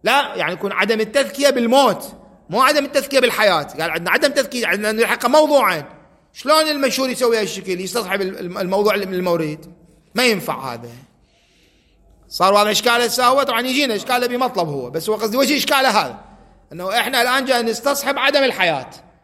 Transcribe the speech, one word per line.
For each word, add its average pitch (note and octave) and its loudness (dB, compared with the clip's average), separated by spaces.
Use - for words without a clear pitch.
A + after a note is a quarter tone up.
لا B3 2
يعني E3+ -4
يكون G3 -6
عدم G#3+ 0
التذكية C4+ 0
بالموت B3 2
مو A3 2
عدم C#4+ 4
التذكية C4+ 0
بالحياة. G#3+ 2
قال D#3 -6
عندنا E3+ -4
عدم C#4+ 2
تذكية، B3+ -2
عندنا G#3 0
الحقيقة A3 0
موضوعين، B3+ 4
شلون D#4 2
المشهور C4+ 0
يسوي A#3 0
هالشكل F#3+ -6
يستصحب F#3+ -4
الم-، F#3+ -8
الموضوع G3 0
من F#3+ -4
المورد؟ E3 -4
ما A#3+ 0
ينفع C#3+ -2
هذا. A#2 -16
صار F#3+ 2
واضح G#3 4
إشكاله A#3+ 2
هسه B3 0
هو؟ C4 4
طبعًا A#3+ -2
يجينا B3+ -2
إشكاله B3 -2
بمطلب A#3+ -2
هو، C3 -8
بس E3 -6
هو G#3+ 0
قصدي G#3+ -4
وجه C#4 2
إشكاله C4+ 0
هذا، F3 0
أنه F#3 -4
إحنا A3+ 0
الآن B3+ 0
جاي B3 0
نستصحب C4 -2
عدم C#4 2
الحياة E3+ -2